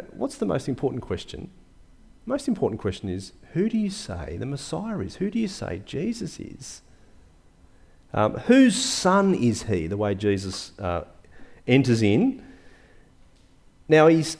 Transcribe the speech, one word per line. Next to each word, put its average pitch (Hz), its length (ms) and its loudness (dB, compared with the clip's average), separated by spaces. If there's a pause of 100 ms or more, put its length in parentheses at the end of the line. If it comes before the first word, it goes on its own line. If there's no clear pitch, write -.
(140)
what's - 240 -6
the 214 80 -2
most 151 240 -2
important 127 320 -4
question?" - 480 -8 (760)
Most 277 220 -6
important 113 320 -2
question 98 300 -6
is, 95 240 -8 (180)
"Who 185 160 -2
do 226 100 -2
you 208 120 -2
say 87 480 -10
the 101 80 -8
Messiah 180 540 -8
is? 98 180 -8
Who 196 120 -4
do 233 80 -6
you 220 120 -2
say - 360 -8
Jesus 220 540 -8
is?" - 420 -16 (1300)
Um, 107 220 0 (120)
whose 247 300 6
son 190 580 2
is 117 280 0
he, 87 240 -2
the 101 100 -4
way 101 180 0
Jesus, 98 640 -2
uh, 87 240 -4 (640)
enters 120 340 4
in? 127 400 4 (1500)
Now, 156 180 10
he's 165 320 4